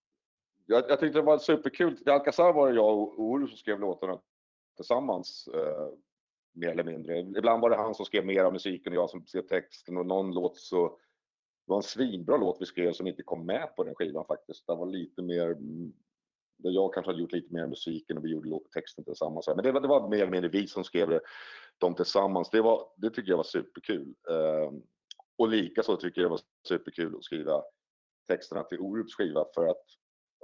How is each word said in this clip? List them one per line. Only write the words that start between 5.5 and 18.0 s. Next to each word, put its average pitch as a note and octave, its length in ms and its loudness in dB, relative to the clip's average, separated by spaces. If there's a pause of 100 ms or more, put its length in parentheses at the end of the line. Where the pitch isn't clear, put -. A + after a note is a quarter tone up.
mer E2+ 160 -4
eller E2+ 140 -2
mindre. D#2+ 360 -6
Ibland G#2+ 420 0
var A#2 80 4
det A2 60 6
han G#2+ 200 -2
som G2+ 100 -8
skrev G2 200 0
mer F#2+ 180 2
av F2+ 100 4
musiken F#2 400 -6
och F2 40 0
jag F2 120 2
som F2 160 -14
skrev F#2 220 -6
texten, F2+ 500 -4
och F2+ 80 -2
någon F#2+ 280 -2
låt F2+ 240 -2
så... F2 300 0 (760)
Det - 60 -6
var G2 60 4
en G2+ 60 0
svinbra G#2 540 0
låt F#2+ 240 0
vi F#2 40 -4
skrev F2 280 0
som F#2+ 140 -6
inte - 160 -6
kom E2 220 -8
med A#2+ 300 -4
på - 80 -2
den - 120 -4
skivan D#2 300 -4
faktiskt. - 420 -8
Det E2+ 80 -2
var E2+ 100 -6
lite F#2 360 -8
mer, F2 300 0
mm, D#2+ 420 -8 (640)
där F2+ 140 -2
jag F#2+ 220 2
kanske F#2 180 -4
hade E2+ 100 -4
gjort E2+ 100 -6
lite F2 220 -6
mer E2 140 -4
musiken D#2+ 500 -8